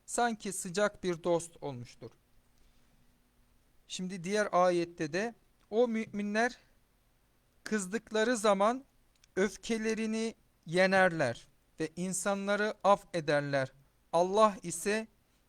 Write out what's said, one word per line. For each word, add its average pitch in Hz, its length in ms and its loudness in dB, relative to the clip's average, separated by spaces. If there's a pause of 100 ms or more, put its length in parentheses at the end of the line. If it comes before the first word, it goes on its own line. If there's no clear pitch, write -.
sanki 233 480 -2
sıcak 202 500 -2
bir 175 200 -4
dost 170 380 0
olmuştur. 123 500 -12 (1800)
Şimdi 185 360 -8
diğer 202 280 0
ayette 170 640 2
de 226 220 -4 (340)
o 233 180 2
müminler 220 680 -2 (1080)
kızdıkları 220 720 -2
zaman 208 520 2 (500)
öfkelerini 220 960 -2 (300)
yenerler 175 840 2 (320)
ve 156 160 -2
insanları 196 760 -2 (100)
af 196 300 4
ederler. 143 600 0 (400)
Allah 196 500 4
ise 208 440 -4 (420)